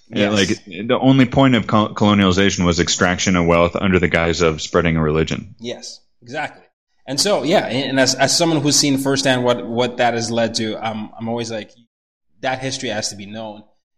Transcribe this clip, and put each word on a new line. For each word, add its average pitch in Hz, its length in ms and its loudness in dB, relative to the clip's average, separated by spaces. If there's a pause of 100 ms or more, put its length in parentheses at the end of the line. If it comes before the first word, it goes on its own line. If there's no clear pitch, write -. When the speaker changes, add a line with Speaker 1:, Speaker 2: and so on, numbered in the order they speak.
Speaker 1:
Yes. 104 240 -2
Speaker 2:
Like, 101 540 -2
the 120 140 0
only 135 260 4
point 131 300 4
of 104 100 0
col-, 107 280 0
colonialization 98 680 2
was 87 140 2
extraction 90 580 0
of 87 100 2
wealth 85 280 4
under 92 240 2
the 82 100 0
guise 82 320 0
of 80 220 2
spreading 82 340 0
a 80 60 0
religion. 78 560 -2
Speaker 1:
Yes, - 420 -14 (220)
exactly. 139 400 -12 (460)
And 139 120 -4
so, 185 240 0
yeah, 170 220 0
and, 123 240 -4
and 165 100 0
as, 131 160 2
as 135 200 0
someone 165 260 2
who's 143 140 2
seen 139 220 2
firsthand 135 460 0
what, 120 220 0
what 117 320 -2
that 120 160 2
has 113 160 -4
led 117 260 0
to, 110 220 -4
I'm, 107 400 -8
I'm 113 100 -8
always 117 240 -6
like, 104 180 -10 (720)
that 131 180 -4
history - 300 -6
has 107 220 -6
to 104 60 -16
be 98 100 -16
known. 107 360 -14 (360)